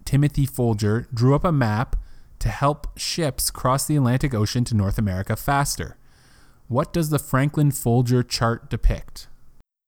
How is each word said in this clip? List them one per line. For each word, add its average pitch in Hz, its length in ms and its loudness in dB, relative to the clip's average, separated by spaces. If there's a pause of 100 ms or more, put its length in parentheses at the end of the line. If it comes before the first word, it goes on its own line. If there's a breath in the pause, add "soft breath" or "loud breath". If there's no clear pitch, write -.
Timothy 143 400 2
Folger 113 680 0
drew 127 220 4
up 143 80 0
a 180 80 2
map 117 420 0 (460 soft breath)
to - 80 0
help 143 500 -2
ships - 540 -4
cross - 340 0
the 151 80 0
Atlantic 131 400 2
Ocean 107 300 0
to 120 100 -2
North 98 240 2
America 98 380 -2
faster. 143 600 -2 (680 soft breath)
What 131 260 -2
does 160 180 0
the 147 100 0
Franklin-Folger 127 1040 2
chart - 440 -2
depict? - 600 -2 (600)